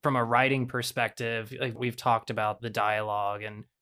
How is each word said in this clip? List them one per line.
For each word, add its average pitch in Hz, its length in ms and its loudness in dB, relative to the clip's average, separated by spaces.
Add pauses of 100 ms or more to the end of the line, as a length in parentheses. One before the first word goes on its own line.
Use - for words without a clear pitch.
from 139 140 2
a 120 80 4
writing 127 420 4
perspective. 117 920 -4
Like, 120 200 -4
we've 120 180 -4
talked 117 340 2
about 107 300 -2
the 117 100 -6
dialogue 104 720 0
and 107 220 -10 (180)